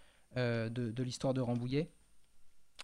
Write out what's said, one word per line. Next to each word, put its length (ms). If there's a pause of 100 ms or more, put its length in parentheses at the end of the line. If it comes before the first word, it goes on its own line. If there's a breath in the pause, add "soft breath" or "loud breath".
(360 loud breath)
euh, 320
de, 240
de 100
l'histoire 320
de 60
Rambouillet, 500 (920)